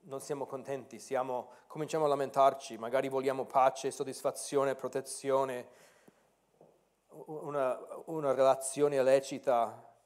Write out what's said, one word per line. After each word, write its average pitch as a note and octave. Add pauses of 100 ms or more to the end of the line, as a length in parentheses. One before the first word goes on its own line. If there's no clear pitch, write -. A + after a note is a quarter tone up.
non C3+
siamo C#3
contenti, B2+
siamo, B2+ (160)
cominciamo D#3
a D3
lamentarci, C#3
magari A#2+
vogliamo C3+
pace, C3+
soddisfazione, C3+
protezione, C3+ (1400)
u-, - (220)
una, C#3 (240)
una D3+
relazione C3+
lecita B2 (160)